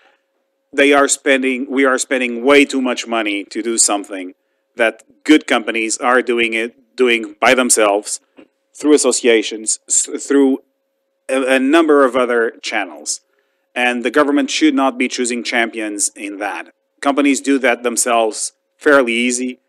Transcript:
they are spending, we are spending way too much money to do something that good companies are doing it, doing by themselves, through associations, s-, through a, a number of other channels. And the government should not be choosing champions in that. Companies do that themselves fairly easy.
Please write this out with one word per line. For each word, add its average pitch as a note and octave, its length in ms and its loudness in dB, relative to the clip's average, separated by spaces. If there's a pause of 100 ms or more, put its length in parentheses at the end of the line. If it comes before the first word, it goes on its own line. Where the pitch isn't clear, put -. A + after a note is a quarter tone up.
(760)
they C#3+ 180 4
are C#3 160 4
spending, C3 600 -2
we C3+ 140 0
are C3 140 2
spending A#2+ 460 -4
way C#3+ 200 6
too C#3 180 -4
much A#2+ 240 -4
money G#2 380 -4
to - 180 -8
do A2+ 160 -4
something F#2+ 560 -4 (420)
that A2+ 260 0 (220)
good D3+ 220 4
companies A2+ 520 -4
are B2+ 240 2
doing A#2 320 -2
it, - 420 -8
doing A#2 440 0
by B2 140 4
themselves, A2 640 0 (540)
through D3 200 2
associations, A2+ 920 0
s-, - 200 -2 (180)
through C#3 360 2 (680)
a, C3 280 0
a - 20 0
number D3 460 4
of B2 120 0
other A#2+ 360 0 (100)
channels. D#2+ 580 -8 (540)
And B2 280 -2
the B2 80 -2
government C#3+ 400 0
should D#3 240 2
not C3+ 240 0
be B2+ 100 -2
choosing B2 340 -4
champions A2 720 -4
in G2+ 240 -12
that. F2+ 340 -10 (280)
Companies C#3 400 0
do C3+ 180 0
that A#2+ 240 0
themselves A#2 680 -2 (240)
fairly C#3 360 4
easy. B2 460 -2 (100)